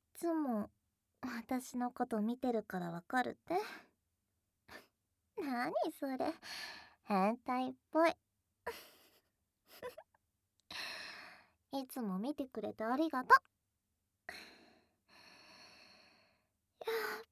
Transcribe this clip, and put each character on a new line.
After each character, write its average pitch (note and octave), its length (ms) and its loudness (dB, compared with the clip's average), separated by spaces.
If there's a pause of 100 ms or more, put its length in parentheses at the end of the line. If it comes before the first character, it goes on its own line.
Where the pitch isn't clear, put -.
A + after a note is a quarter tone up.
(160)
つ E4 180 0
も B3+ 380 0 (500)
私 B3 560 -6
の B3 140 -2
こ B3 160 -2
と A3+ 140 0
見 A#3 160 0
て B3+ 140 0
る A3 120 0
か - 160 -6
ら F3 100 -4
分 E3+ 180 -6
か B3+ 140 2
る B3 80 -4
っ - 40 -6 (140)
て？ F4+ 140 0 (1800)
何 C4+ 320 0 (280)
そ C#4+ 80 -2
れ？ C4 260 0 (720)
変 G#3 340 4
態 B3+ 320 -2
っ C4 40 -6 (180)
ぽ E4 160 6
い。 - 60 4
<laughs> - 40 -10 (3500)
い C4+ 140 -2
つ C4 140 -6
も G3 160 0
見 A#3+ 160 -2
て C#4+ 120 -2
く A#3 160 -6
れ G#3 120 -4
て A3 100 -6
あ A3+ 120 2
り D#4 140 4
が C4 140 -2
と。 C4+ 60 -2
や B4 60 12 (3500)
っ A4+ 40 2 (340)